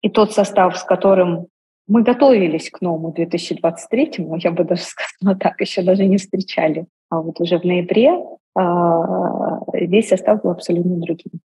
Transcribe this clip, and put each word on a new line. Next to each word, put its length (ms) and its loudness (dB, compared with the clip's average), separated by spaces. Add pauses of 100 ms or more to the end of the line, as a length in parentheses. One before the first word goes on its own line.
и 80 0
тот 240 2
состав, 440 2
с 60 -12
которым 640 2 (400)
мы 160 2
готовились 640 2
к 120 -14
новому 320 -4
две 120 -2
тысячи 300 -6
двадцать 340 -4
третьему, 480 -2
я 140 0
бы 140 0
даже 160 -2
<laughs> 380 -12
сказала 180 2
так, 240 -2
ещё 220 -4
даже 220 2
не 120 4
встречали, 680 -4 (240)
а 120 -4
вот 180 -10
уже 200 0
в 60 -8
ноябре, 460 4 (440)
а, 1040 0 (140)
весь 360 2
состав 340 2
был 80 0
абсолютно 460 -2
другим. 500 -8